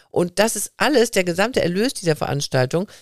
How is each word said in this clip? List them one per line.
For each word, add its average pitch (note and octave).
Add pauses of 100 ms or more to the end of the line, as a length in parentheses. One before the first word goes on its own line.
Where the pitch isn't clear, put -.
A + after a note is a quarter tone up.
(120)
Und F3+
das A3
ist -
alles, B3+
der F#3+
gesamte F#3
Erlös F3
dieser D#3+
Veranstaltung C#3 (140)